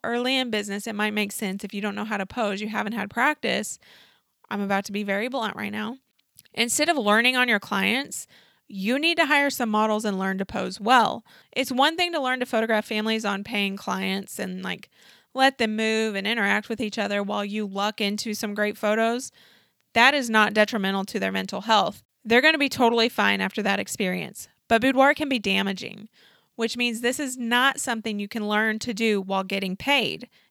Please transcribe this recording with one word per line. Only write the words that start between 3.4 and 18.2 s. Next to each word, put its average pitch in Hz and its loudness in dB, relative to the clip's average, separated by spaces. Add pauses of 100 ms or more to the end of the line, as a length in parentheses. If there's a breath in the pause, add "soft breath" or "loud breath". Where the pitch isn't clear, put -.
I'm 196 -4
about 196 0
to - -10
be 208 -4
very 202 -2
blunt 233 -4
right 208 -6
now. 214 -6 (560)
Instead 262 0
of 330 2
learning 233 4
on 247 4
your 220 4
clients, 202 -2 (460 soft breath)
you 202 0
need 320 2
to 330 4
hire 285 4
some 254 -2
models 214 2
and 202 -2
learn 190 -2
to 196 -4
pose 185 -6
well. 226 4 (260 soft breath)
It's 262 -2
one 285 2
thing 349 0
to 311 -2
learn 254 -2
to 247 -2
photograph 220 0
families 220 -2
on 202 -4
paying 202 -2
clients 190 -4
and, 185 -8
like, 185 -10 (440 soft breath)
let 269 4
them 214 0
move 220 0
and 196 -4
interact 208 0
with 220 -4
each 214 -4
other 202 0
while 202 -2
you 208 -4
luck 196 -4
into 214 -2